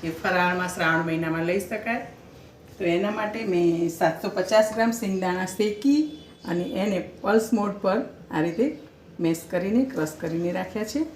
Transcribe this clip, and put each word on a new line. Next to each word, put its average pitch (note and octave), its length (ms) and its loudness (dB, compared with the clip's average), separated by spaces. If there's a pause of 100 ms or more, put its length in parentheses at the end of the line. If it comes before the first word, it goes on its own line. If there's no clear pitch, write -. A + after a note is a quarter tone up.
જે E3 60 -4
ફરાળમાં F3+ 600 0
શ્રાવણ E3 360 2
મહિનામાં E3 400 0
લઈ F3+ 140 2
શકાય. - 480 -4 (680)
તો F#3+ 60 -4
એના F#3 280 2
માટે A3 340 -4
મેં E3+ 440 4
સાતસો E3 400 0
પચાસ G#3+ 440 4
ગ્રામ A3+ 180 2
સિંગદાણા F#3 540 -2
શેકી C#4 680 0 (340)
અને F3 180 -2
એને F#3+ 360 -2
પલ્સ A3 540 0
મોડ G3+ 180 2
પર G3 300 0 (300)
આ D#3 100 0
રીતે A3 360 0 (420)
મેશ E3 180 2 (120)
કરીને, G3 360 2
ક્રશ - 240 -2 (100)
કરીને E3+ 320 -2
રાખ્યા F#3 320 -4
છે. D4 220 -2 (100)